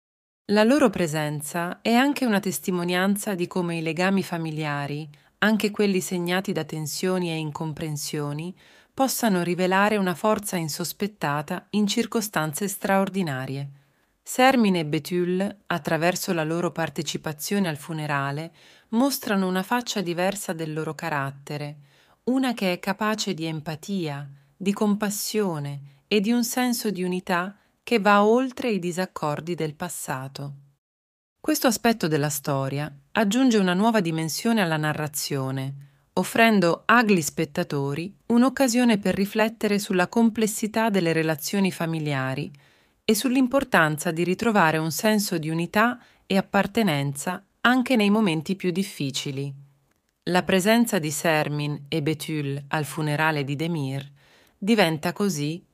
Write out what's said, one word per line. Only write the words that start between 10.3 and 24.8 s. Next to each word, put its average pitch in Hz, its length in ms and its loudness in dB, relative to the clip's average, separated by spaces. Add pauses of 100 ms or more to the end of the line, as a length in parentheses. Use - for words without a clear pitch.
insospettata 160 1120 -4
in 208 160 2
circostanze 202 800 -2
straordinarie. 170 1040 -2 (520)
Sermin 247 540 4
e 165 100 0
Betül, 180 840 -2
attraverso 175 680 -2
la 160 100 0
loro 165 280 -2
partecipazione 160 1000 -4
al 147 80 -4
funerale, 151 760 -4 (380)
mostrano 220 580 0
una 185 160 0
faccia 240 380 -2
diversa 180 500 -2
del 160 220 -6
loro 156 200 -6
carattere, 147 840 -6 (480)
una 254 280 0
che 185 200 0
è 175 60 -6
capace 214 540 -2
di 160 120 -6
empatia, 156 840 -6 (260)
di 196 180 -2
compassione 196 1400 -2